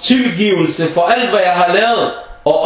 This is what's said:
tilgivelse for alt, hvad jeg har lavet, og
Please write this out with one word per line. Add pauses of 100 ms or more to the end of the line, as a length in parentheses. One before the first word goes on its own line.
tilgivelse
for
alt,
hvad
jeg
har
lavet, (340)
og